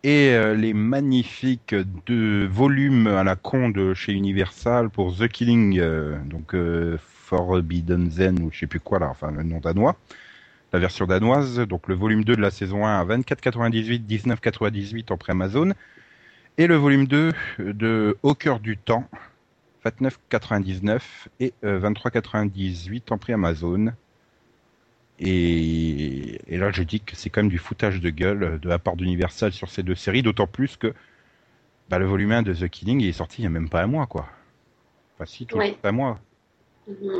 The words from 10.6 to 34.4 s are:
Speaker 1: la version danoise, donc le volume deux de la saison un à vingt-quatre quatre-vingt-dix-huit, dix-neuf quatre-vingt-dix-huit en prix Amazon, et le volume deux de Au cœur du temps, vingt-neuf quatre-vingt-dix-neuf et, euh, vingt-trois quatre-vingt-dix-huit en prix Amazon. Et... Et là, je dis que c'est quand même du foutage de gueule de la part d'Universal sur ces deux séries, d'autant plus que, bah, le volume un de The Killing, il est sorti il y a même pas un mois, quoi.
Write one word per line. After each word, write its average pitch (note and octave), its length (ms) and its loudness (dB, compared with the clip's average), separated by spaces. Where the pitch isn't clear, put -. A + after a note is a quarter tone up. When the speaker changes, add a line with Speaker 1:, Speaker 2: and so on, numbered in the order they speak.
Speaker 1:
la F2+ 80 2
version F2+ 260 0
danoise, A#2+ 540 2
donc F#2+ 260 -4
le F#2+ 80 0
volume G#2+ 300 2
deux A#2 100 4
de A2 60 2
la G2+ 100 4
saison G2 340 -4
un G#2+ 140 2
à F2 60 2
vingt-quatre A#2+ 360 -2
quatre-vingt-dix-huit, A#2 600 0
dix-neuf A2 400 -2
quatre-vingt-dix-huit G#2+ 720 -4
en F#2 40 -2
prix - 140 -10
Amazon, G2 420 0
et E3 80 6
le E3+ 80 6
volume C#3 320 6
deux D3+ 260 2
de G#2 640 0
Au C#3+ 100 6
cœur C3+ 240 -2
du G#2+ 200 -6
temps, A#2 300 0
vingt-neuf B2+ 340 -2
quatre-vingt-dix-neuf G2+ 1000 -2
et, C3 140 -4
euh, G2+ 160 -2
vingt-trois G#2 320 -2
quatre-vingt-dix-huit G2 1000 -4
en G#2+ 60 -2
prix A#2 160 -4
Amazon. F2 580 0
Et... D#2+ 1160 0
Et F2 60 -4
là, G2 140 0
je F#2 100 -2
dis G#2 180 -2
que - 140 -16
c'est - 160 -10
quand G#2+ 120 2
même G#2+ 80 4
du F2 80 -2
foutage F#2+ 420 -2
de E2+ 100 0
gueule F2 480 -2
de E2 100 -8
la E2+ 120 0
part F2 160 -4
d'Universal F2+ 560 -2
sur F#2 180 -12
ces F#2+ 140 -6
deux F2+ 100 -2
séries, G2+ 280 0
d'autant A2 260 0
plus - 280 -6
que, A2 160 -2
bah, F2+ 120 0
le F#2+ 60 0
volume G2 260 2
un A#2 100 4
de G2 100 -2
The E2+ 140 -4
Killing, A#2+ 340 -2
il G2 80 2
est E2+ 40 -2
sorti F2+ 300 -8
il - 20 -4
y - 20 -2
a F2 40 0
même E2 180 -4
pas E2+ 140 0
un F#2+ 40 0
mois, C#3 200 -2
quoi. D2+ 200 -8